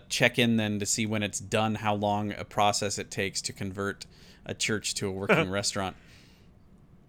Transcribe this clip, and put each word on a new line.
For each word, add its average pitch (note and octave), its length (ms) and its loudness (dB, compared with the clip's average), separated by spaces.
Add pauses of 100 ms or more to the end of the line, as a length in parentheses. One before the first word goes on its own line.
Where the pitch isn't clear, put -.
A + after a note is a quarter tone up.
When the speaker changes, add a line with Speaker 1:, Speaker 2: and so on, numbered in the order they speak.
Speaker 1:
check A#2+ 300 4
in A#2 180 4
then G#2 240 0
to G2+ 60 -2
see A2 200 0
when G#2+ 160 0
it's G2+ 160 -4
done, G#2+ 380 0
how G#2 180 0
long G#2 380 0
a F2+ 120 -8
process G#2 540 2
it - 120 -8
takes G2 320 -2
to - 100 -8
convert G2 520 -6 (420)
a F#2+ 80 -6
church - 400 -2
to G#2 120 -4
a F#2+ 60 -2
working G2+ 380 2
Speaker 2:
<laughs> G2 100 0
Speaker 1:
restaurant. F#2+ 340 -2 (1160)